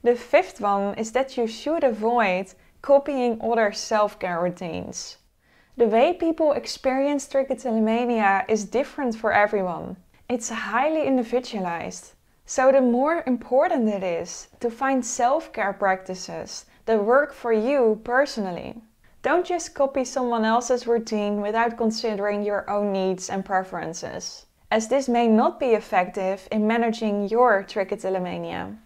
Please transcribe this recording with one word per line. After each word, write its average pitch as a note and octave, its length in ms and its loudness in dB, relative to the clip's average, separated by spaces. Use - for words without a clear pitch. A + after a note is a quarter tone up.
The A#3+ 100 4
fifth C#4+ 480 0
one G3+ 320 0
is A3 200 -6
that C4 240 -2
you A3+ 100 0
should D4+ 360 -2
avoid G#3+ 680 0
copying C4+ 580 2
other A3+ 300 2
self-care G3+ 680 -2
routines. F3+ 760 -6
The A#3 100 4
way A#3+ 240 4
people E4 400 0
experience C4+ 800 -2
trichotillomania A3+ 1200 0
is G#3 160 0
different A#3+ 500 -2
for A3 160 -2
everyone. F#3+ 640 0
It's A#3 220 -4
highly C4 580 0
individualized. A3+ 1040 -4
So C4 280 4
the C4+ 80 8
more C4 440 2
important B3+ 600 2
it G3+ 160 -2
is F3 460 -4
to A#3+ 100 -2
find C4+ 340 0
self-care A#3+ 680 0
practices F#3 960 -4
that A3+ 160 2
work C4 320 4
for A#3 200 -2
you A3 500 2
personally. A#3+ 800 -2
Don't E4+ 240 0
just E4+ 280 -4
copy C4+ 300 0
someone A#3+ 400 -2
else's A#3+ 420 0
routine G#3+ 540 0
without A3+ 380 -2
considering G#3 680 -2
your G#3 260 -4
own G#3 220 0
needs F#3+ 380 -2
and F#3+ 160 -4
preferences, F#3 1000 -6
as A3 180 0
this C4 180 2
may A#3+ 220 2
not B3 280 4
be C#4 100 -2
effective F#3+ 840 0
in G#3+ 160 0
managing A3 640 0
your A3 340 4
trichotillomania. F#3 1120 -4